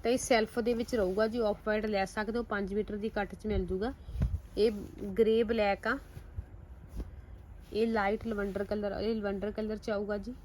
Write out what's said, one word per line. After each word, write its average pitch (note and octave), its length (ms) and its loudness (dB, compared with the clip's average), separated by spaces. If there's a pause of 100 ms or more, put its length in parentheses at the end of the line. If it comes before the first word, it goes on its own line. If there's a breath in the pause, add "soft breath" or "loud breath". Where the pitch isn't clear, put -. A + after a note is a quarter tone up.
ਤਾਂ A#3 80 4
ਇਹ B3+ 60 6
ਸੈਲਫ A3+ 420 4
ਦੇ A#3+ 140 2
ਵਿੱਚ A#3 220 -2
ਰਹੂਗਾ G3+ 320 4
ਜੀ। A3+ 140 0
ਆਫ G#3 260 0
ਵਾਈਟ G#3+ 180 2
ਲੈ G3 200 2
ਸਕਦੇ G#3+ 320 -2
ਹੋ, A#3+ 80 0
ਪੰਜ G3+ 280 -2
ਮੀਟਰ G#3 240 -2
ਦੀ G#3 120 -2
ਕੱਟ G3+ 260 -2
'ਚ G3 120 -8
ਮਿਲ G3 180 2
ਜੂਗਾ। F#3+ 280 -2 (640 loud breath)
ਇਹ G#3+ 140 6 (460)
ਗ੍ਰੇ A3 260 6
ਬਲੈਕ G#3 440 2
ਆ, B3 100 2 (1800)
ਇਹ A3+ 140 4
ਲਾਈਟ G#3+ 400 2
ਲਵੈਂਡਰ G3+ 360 -2
ਕਲਰ, G#3 380 0
ਇਹ A3+ 140 2
ਲਵੈਂਡਰ G3+ 360 -2
ਕਲਰ G#3+ 260 -2
'ਚ G#3+ 120 -6
ਆਊਗਾ G#3 280 0
ਜੀ। A3 280 -6